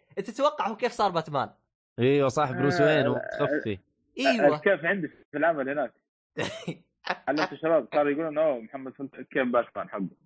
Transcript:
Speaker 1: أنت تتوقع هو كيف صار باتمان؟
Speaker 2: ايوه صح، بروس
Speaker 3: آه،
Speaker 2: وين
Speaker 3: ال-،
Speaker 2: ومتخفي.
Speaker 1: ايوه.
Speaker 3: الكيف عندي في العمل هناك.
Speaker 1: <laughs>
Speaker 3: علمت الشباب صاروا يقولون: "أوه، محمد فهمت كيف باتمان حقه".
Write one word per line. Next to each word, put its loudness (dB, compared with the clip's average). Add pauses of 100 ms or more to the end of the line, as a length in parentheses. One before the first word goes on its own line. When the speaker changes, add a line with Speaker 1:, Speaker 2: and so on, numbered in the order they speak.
(180)
Speaker 1:
أنت -6
تتوقع 0
هو -4
كيف -2
صار 0
باتمان؟ -2 (500)
Speaker 2:
ايوه 4
صح، 0
بروس 2
Speaker 3:
آه، 6
Speaker 2:
وين 4
Speaker 3:
ال-، 2
Speaker 2:
ومتخفي. -2 (400)
Speaker 1:
ايوه. 4
Speaker 3:
الكيف 0
عندي -2
في -12
العمل 0
هناك. -4 (420)
Speaker 1:
<laughs> -8 (420)
Speaker 3:
علمت 0
الشباب 0
صاروا 4
يقولون: -2
"أوه، 2
محمد -14
فهمت -12
كيف -2
باتمان 0
حقه". -6 (160)